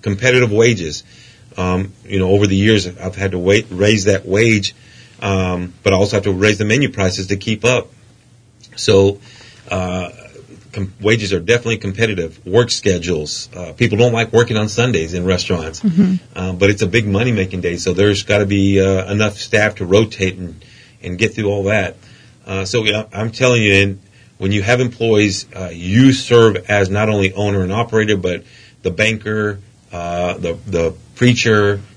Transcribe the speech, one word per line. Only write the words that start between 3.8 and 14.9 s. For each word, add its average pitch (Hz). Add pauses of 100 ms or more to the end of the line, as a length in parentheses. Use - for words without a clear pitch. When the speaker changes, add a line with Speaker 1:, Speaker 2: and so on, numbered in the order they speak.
Speaker 1:
that 98
wage, 104 (460)
um, 92 (100)
but 101
I 95
also 101
have 98
to 101
raise 98
the 107
menu 123
prices 95
to 101
keep 107
up. 123 (840)
So, 98 (500)
uh, 92 (640)
com-, 95
wages 104
are 98
definitely 113
competitive. 98
Work 117
schedules. 85
Uh, 87
people 104
don't 120
like 113
working 117
on 107
Sundays 107